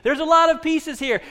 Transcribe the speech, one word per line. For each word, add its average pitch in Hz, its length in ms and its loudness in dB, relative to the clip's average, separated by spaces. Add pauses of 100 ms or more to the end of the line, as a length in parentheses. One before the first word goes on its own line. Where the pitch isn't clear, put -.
There's 269 160 0
a 320 60 -2
lot 330 240 4
of 320 120 0
pieces 311 380 -4
here, 247 320 -2